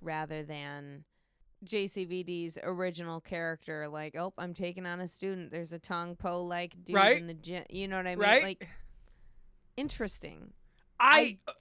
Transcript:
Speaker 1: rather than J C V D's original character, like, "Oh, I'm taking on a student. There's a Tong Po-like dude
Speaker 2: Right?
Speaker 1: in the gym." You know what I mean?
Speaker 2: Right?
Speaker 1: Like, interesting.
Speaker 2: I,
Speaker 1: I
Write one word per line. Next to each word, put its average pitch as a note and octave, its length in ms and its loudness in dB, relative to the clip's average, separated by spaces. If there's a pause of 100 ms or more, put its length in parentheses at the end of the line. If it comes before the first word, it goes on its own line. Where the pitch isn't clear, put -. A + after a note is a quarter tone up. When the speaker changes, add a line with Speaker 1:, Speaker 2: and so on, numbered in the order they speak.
Speaker 1:
rather D#3 440 -6
than C#3+ 600 -10 (600)
J G3 240 0
C F#3 160 -6
V F3+ 180 -4
D's E3+ 400 -6
original F3 580 -4
character, D#3+ 680 -6
like, D3+ 260 -8
"Oh, F3+ 240 -4
I'm F3 160 -6
taking F3+ 320 -6
on F3 140 -6
a F3+ 80 -6
student. F#3+ 420 -6
There's E3 220 -6
a E3 80 -10
Tong F3 340 -6
Po-like F3 720 -4
dude F3 100 -2
Speaker 2:
Right? G3+ 220 10
Speaker 1:
in E3+ 100 -4
the E3 80 -8
gym." E3 360 -8
You G3 180 -6
know F#3+ 80 -4
what F#3 100 -2
I F3+ 80 -2
mean? F3+ 60 -6
Speaker 2:
Right? G#3+ 240 8
Speaker 1:
Like, C4+ 240 -6 (1080)
interesting. - 760 -6 (480)
Speaker 2:
I, C#4 380 10 (100)
Speaker 1:
I - 120 -8